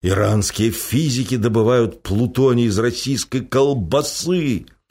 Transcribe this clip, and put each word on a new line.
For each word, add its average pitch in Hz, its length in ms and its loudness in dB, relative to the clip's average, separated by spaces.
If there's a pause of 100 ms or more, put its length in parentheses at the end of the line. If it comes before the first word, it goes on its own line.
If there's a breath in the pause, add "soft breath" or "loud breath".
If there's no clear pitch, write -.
Иранские 104 680 0
физики 127 680 -2
добывают 113 680 2
плутоний 120 640 2
из 101 120 0
российской 123 640 -2
колбасы. 135 1300 -2 (240)